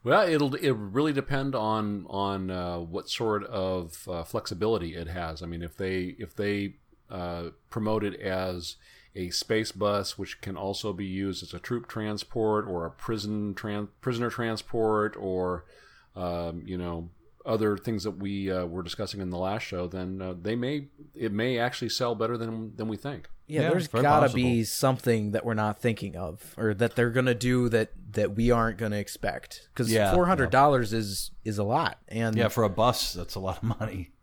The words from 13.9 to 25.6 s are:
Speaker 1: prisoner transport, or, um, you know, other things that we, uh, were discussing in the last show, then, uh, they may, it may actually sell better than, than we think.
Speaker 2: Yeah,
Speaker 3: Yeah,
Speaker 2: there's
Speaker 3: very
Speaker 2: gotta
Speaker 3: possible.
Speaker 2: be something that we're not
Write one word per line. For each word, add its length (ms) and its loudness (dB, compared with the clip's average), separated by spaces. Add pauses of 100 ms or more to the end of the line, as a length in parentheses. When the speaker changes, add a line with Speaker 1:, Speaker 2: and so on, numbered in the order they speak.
Speaker 1:
prisoner 300 0
transport, 880 0
or, 460 -2 (500)
um, 500 -4
you 140 -6
know, 320 -6 (340)
other 320 2
things 260 -4
that 140 -2
we, 320 -2
uh, 160 0
were 160 -6
discussing 400 -6
in 80 -4
the 80 -4
last 240 -2
show, 260 -6
then, 320 -6
uh, 220 -6
they 140 -2
may, 320 -4 (260)
it 180 -4
may 280 0
actually 300 -2
sell 260 0
better 240 0
than, 360 -6
than 120 -4
we 100 -4
think. 320 -10 (180)
Speaker 2:
Yeah, 160 2
Speaker 3:
Yeah, 80 4
Speaker 2:
there's 160 2
Speaker 3:
very 160 2
Speaker 2:
gotta 240 8
Speaker 3:
possible. 160 2
Speaker 2:
be 200 4
something 680 2
that 140 0
we're 100 0
not 260 0